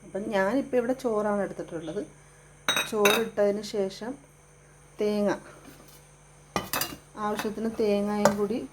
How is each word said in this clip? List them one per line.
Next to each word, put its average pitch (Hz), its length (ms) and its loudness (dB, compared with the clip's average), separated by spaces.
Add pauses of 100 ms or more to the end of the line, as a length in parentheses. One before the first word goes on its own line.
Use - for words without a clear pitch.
അപ്പം 190 180 -6 (120)
ഞാനിപ്പോൾ 226 420 2
ഇവിടെ 240 180 2 (100)
ചോറാണ് 208 400 2
എടുത്തിട്ടുള്ളത്. 175 560 -8 (880)
ചോറിട്ടതിന് 208 720 2 (120)
ശേഷം 202 360 -4 (880)
തേങ്ങ, 208 320 2 (1900)
ആവശ്യത്തിന് 208 540 -2
തേങ്ങയും 208 580 4
കൂടി 208 200 0 (160)